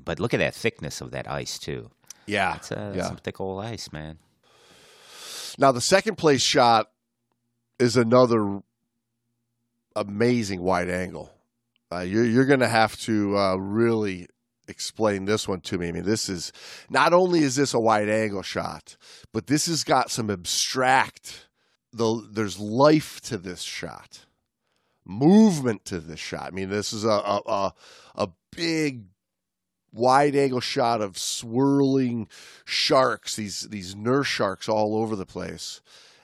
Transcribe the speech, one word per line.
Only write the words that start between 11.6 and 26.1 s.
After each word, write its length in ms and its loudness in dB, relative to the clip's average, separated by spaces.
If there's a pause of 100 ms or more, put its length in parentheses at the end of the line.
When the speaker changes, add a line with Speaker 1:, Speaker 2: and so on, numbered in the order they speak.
Speaker 2:
Uh, 80 -6
you're, 240 0
you're 220 4
gonna 200 4
have 320 2
to, 380 0
uh, 200 2
really 680 -2 (400)
explain 580 -2
this 220 0
one 140 -4
to 180 -6
me. 100 -4
I 40 -4
mean, 120 -6
this 240 -2
is, 240 -8 (380)
not 220 4
only 320 4
is 100 0
this 200 0
a 40 0
wide 300 2
angle 340 0
shot, 540 -8 (360)
but 140 -4
this 200 0
has 180 -2
got 260 2
some 180 -4
abstract, 1160 0 (460)
the, 400 -2
there's 260 -4
life 640 2
to 160 -8
this 240 -12
shot, 640 -14 (800)
movement 800 4
to 160 -6
this 180 -12